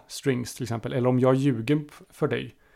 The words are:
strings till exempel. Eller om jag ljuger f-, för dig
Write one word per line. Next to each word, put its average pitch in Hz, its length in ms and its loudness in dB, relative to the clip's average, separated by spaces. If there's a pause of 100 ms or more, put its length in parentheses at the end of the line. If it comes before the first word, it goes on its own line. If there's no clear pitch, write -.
strings 123 460 -4
till - 80 -10
exempel. 117 300 -6
Eller 123 160 0
om 127 120 4
jag 131 140 6
ljuger 135 460 2 (100)
f-, - 200 -20
för - 180 -4
dig 123 260 -6 (220)